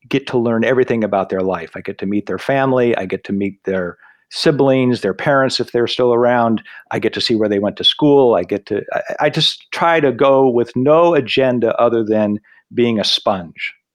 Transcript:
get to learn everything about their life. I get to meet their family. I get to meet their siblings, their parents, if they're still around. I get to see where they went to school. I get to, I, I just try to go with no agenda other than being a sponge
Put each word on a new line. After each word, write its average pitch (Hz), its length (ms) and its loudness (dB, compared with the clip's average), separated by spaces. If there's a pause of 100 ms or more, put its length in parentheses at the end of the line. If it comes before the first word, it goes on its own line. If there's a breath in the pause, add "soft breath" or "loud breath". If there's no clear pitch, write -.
get 135 200 -2
to 131 100 -4
learn 117 260 0
everything 120 400 0
about 98 260 -2
their 95 120 -2
life. 87 340 -4
I 98 60 -12
get 98 160 -10
to - 80 -10
meet 101 220 -4
their 95 100 -6
family. 131 580 0
I 95 100 -4
get 92 200 -8
to 98 80 -6
meet 98 300 -4
their 92 340 -4 (340 soft breath)
siblings, 131 720 2
their 95 140 -2
parents, 135 440 0
if 117 120 -6
they're 120 160 0
still 123 260 0
around. 117 480 2 (300 loud breath)
I 113 80 -6
get 107 140 -2
to 101 80 -6
see 117 140 0
where 107 140 0
they 101 80 0
went 98 200 -2
to 110 60 -8
school. 139 520 4
I 90 80 0
get 98 240 -6
to, 101 160 -4 (100)
I, - 80 -4 (200)
I 151 100 0
just - 400 -4
try 170 280 0
to 143 120 2
go 135 360 4
with 120 280 0
no 160 400 4
agenda 123 640 0
other 117 220 2
than 107 360 0 (320 soft breath)
being 120 280 0
a 95 40 -2
sponge - 720 -4 (220)